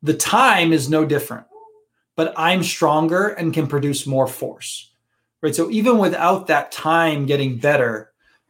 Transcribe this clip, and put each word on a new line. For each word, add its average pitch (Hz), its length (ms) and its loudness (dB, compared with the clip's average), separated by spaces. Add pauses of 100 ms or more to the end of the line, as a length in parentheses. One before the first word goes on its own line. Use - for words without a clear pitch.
The 151 140 0
time 190 580 2
is 139 160 0
no 156 160 2
different, 139 400 -4 (680)
but 160 200 -2
I'm 175 280 2
stronger 165 640 2
and 170 260 -4
can 151 140 0
produce 143 400 -2
more 135 200 2
force, - 640 -12 (500)
right? 156 140 -2
So 165 140 -2
even 220 300 2
without 185 480 0
that 147 240 0
time 156 560 0
getting 135 300 -2
better, 123 540 0 (380)